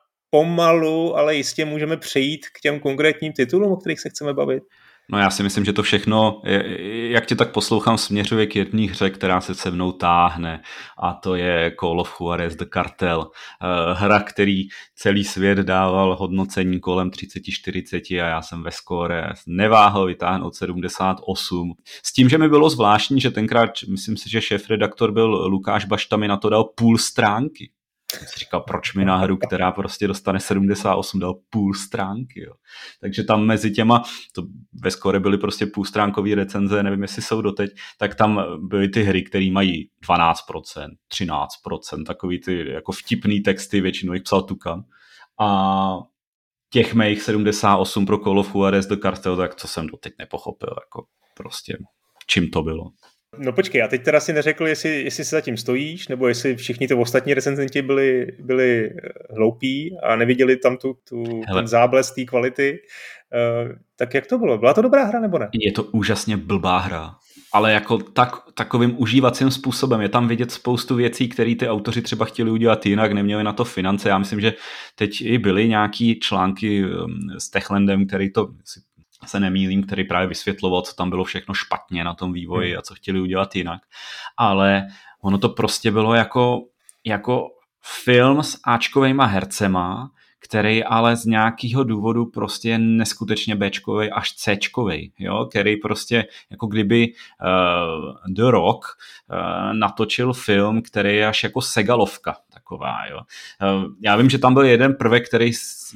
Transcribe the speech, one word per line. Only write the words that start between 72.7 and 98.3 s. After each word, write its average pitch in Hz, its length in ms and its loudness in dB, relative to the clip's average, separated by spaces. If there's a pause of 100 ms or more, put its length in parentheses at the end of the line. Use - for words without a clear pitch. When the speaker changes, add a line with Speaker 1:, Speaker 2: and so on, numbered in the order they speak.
Speaker 2:
jinak, 104 260 2
neměli 104 320 -2
na 104 80 -2
to 117 120 -2
finance. 98 440 -2
Já 98 100 4
myslím, 101 220 -2
že 107 120 2 (420)
teď 104 280 -4
i 120 160 0
byly 101 300 4
nějaký 110 520 0
články, 98 640 0
ehm, 85 340 -6 (200)
s - 120 -10
Techlandem, 98 560 2
který 98 260 -4
to, 107 160 0 (120)
jestli - 200 -20 (460)
se 101 140 -4
nemýlím, 95 420 0
který 95 220 -4
právě 90 240 0
vysvětloval, 90 540 -2
co - 120 -12
tam 90 160 -4
bylo 92 140 -2
všechno 95 300 -8
špatně 90 500 -6
na 87 100 -6
tom 92 180 -6
vývoji 90 380 -4
Speaker 1:
Hmm. 85 80 -6
Speaker 2:
a - 40 -12
co - 120 -18
chtěli 95 260 -4
udělat 95 360 -2
jinak. 85 240 -6 (560)
Ale 98 500 4 (360)
ono 98 160 0
to 98 100 2
prostě - 420 -2
bylo 110 240 2
jako, 123 460 2 (460)
jako 104 420 -2 (340)
film 127 600 4
s - 220 -6
áčkovejma 131 600 2
hercema, 98 840 -2 (300)
který 110 440 0
ale 117 320 4
z 117 80 -10
nějakého 113 600 2
důvodu 113 420 0
prostě 110 420 -6
je 113 100 0
neskutečně 110 800 0
béčkovej 104 580 -2
až - 180 -4
céčkovej, 101 880 -4
jo? 98 320 -4
Který 104 260 2
prostě, 107 480 -2 (260)
jako - 160 -8
kdyby, 110 380 4
eh, 87 1300 -2